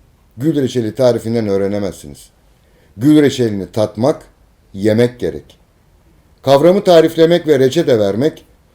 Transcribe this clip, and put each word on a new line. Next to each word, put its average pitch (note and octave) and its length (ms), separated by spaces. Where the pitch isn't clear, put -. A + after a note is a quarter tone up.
gül C#3+ 260
reçeli A#2 320
tarifinden A#2 540
öğrenemezsiniz. G2 840
Gül D3 260
reçelini A2 500
tatmak, A2+ 500
yemek A2 460
gerek. D2+ 380
Kavramı E3 420
tariflemek E3 600
ve D3 120
reçete C3+ 400
vermek, G#2 460